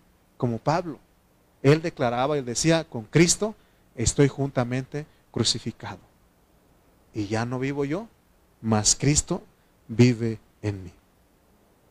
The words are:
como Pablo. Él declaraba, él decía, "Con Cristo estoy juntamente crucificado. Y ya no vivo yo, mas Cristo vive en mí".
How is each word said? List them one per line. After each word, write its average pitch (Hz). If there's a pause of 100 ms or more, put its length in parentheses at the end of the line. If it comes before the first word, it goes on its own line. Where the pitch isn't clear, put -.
(360)
como 120
Pablo. 160 (600)
Él 151
declaraba, 135
él 135
decía, 156
"Con 117
Cristo 180 (400)
estoy 139
juntamente 131 (260)
crucificado. 110 (1120)
Y 107
ya 110
no 123
vivo 139
yo, 170 (540)
mas 110
Cristo 147 (460)
vive 113 (240)
en 101
mí". 87 (1000)